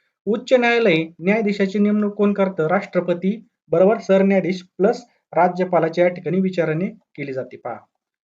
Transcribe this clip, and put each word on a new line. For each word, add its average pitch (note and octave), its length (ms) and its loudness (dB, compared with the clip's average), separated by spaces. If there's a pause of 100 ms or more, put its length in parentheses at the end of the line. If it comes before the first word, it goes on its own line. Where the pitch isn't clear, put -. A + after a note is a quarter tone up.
(260)
उच्च A#3 260 -2
न्यायालय A#3 520 2 (160)
न्यायाधीशाची G3+ 580 0
नेमणूक G#3 360 0
कोण G3+ 180 0
करतं? F#3+ 340 -2
राष्ट्रपती F3+ 800 -2 (220)
बरोबर F#3 300 4
सरन्यायाधीश F#3+ 640 2
प्लस - 400 -2 (340)
राज्यपालाच्या F3 680 2
या F3+ 60 4
ठिकाणी F3+ 300 -4
विचाराने F3 460 -2
केली C#3 460 -12
जाते. B2+ 240 -10
पहा, A#2 200 -10 (560)